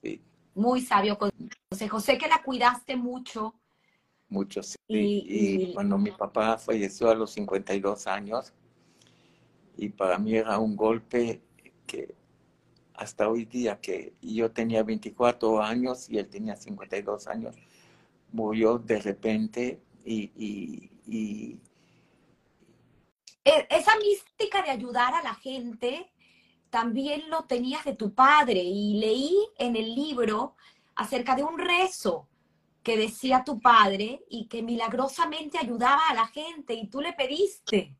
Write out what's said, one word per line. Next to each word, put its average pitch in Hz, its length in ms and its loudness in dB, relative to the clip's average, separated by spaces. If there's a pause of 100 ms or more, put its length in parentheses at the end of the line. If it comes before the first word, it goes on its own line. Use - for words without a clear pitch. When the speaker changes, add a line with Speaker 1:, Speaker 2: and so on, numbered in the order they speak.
Speaker 1:
Sí. - 200 -10 (320)
Speaker 2:
Muy 247 280 2
sabio 208 360 2
con-, 202 140 -2 (360)
consejo. 214 320 -6
Sé 247 180 2
que 311 100 -4
la 320 140 4
cuidaste 247 540 0
mucho. 247 580 -6 (720)
Speaker 1:
Mucho, - 340 -4
sí. - 140 -12 (120)
Speaker 2:
Y, 214 80 -2
Speaker 1:
Y 202 680 2
Speaker 2:
y 180 120 -4
Speaker 1:
cuando 196 220 0
mi 202 140 2
papá - 480 0
falleció 113 520 0
a 113 40 8
los 110 160 -2
cincuenta 98 440 -4
y 98 60 0
dos 101 260 -2
años, 104 460 -6 (1200)
y 104 120 -6
para 95 300 0
mí 110 160 0
era 110 240 2
un 110 180 -2
golpe 113 640 0 (460)
que - 280 -12 (760)
hasta 107 360 -4
hoy 113 180 -2
día, 117 340 -4
que - 400 -8
yo 110 300 -2
tenía 113 320 0
veinticuatro 110 800 0
años 123 480 -4
y 110 80 -2
él 101 100 -4
tenía 104 280 -10
cincuenta 98 420 -10
y 101 40 -6
dos 101 260 -6
años, 113 260 -8 (800)
murió 110 460 2
de 110 220 0
repente 110 800 -2 (240)
y, 107 320 -6
y, 104 540 -10 (160)
y 113 540 -8 (1800)
Speaker 2:
E-, 294 260 6
esa 339 260 4
mística 403 680 0
de 311 80 -2
ayudar 247 440 -2
a 330 80 0
la 233 120 -6
gente 247 760 -8 (600)
también 269 600 -2
lo 320 140 -4
tenías 254 400 -4
de 277 100 -4
tu 208 180 -4
padre, 262 500 8
y 202 360 0
leí 254 360 2 (220)
en 240 180 -2
el 226 200 -2
libro 247 600 -2 (420)
acerca 247 380 0
de 277 100 0
un 330 140 -2
rezo 349 680 0 (540)
que 226 140 0
decía 254 480 2
tu 240 160 -6
padre 220 680 4
y 226 200 -10
que 226 140 -8
milagrosamente 269 920 -2
ayudaba 254 540 2
a 269 40 0
la 226 120 2
gente, 302 480 -8
y 226 140 -10
tú 269 120 -8
le 339 140 -4
pediste 269 840 -2